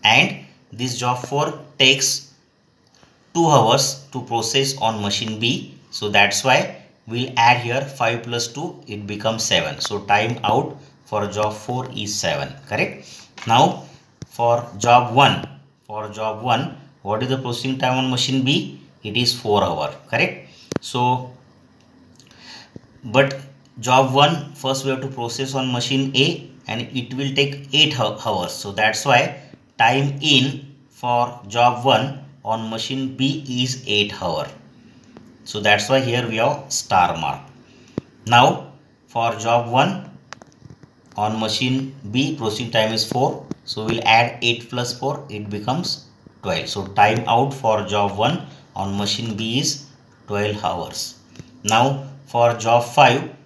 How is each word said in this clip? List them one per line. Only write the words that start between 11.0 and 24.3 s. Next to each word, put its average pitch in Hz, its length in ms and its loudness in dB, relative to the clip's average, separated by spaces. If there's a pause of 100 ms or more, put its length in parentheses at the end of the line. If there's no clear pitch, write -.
for 101 220 -4
job 107 260 -4
four 127 420 -8
is 101 180 -6
seven, 71 400 -4 (140)
correct? - 600 -6 (200)
Now 131 380 4 (420)
for 120 500 0
job 120 380 6
one, 127 320 4 (400)
for 107 220 -10
job 110 340 -6
one, 127 340 -2 (240)
what 110 220 -2
is 127 60 -4
the 135 80 0
processing 127 420 -6
time 127 180 0
on 127 140 0
machine 127 340 0
B? - 340 -2 (220)
It 107 160 -6
is 120 160 2
four 104 300 2
hour, 78 280 -2 (160)
correct? - 420 -2 (320)
So, 123 520 -2 (1700)
but 135 360 2 (400)
job 127 340 4
one, 147 400 4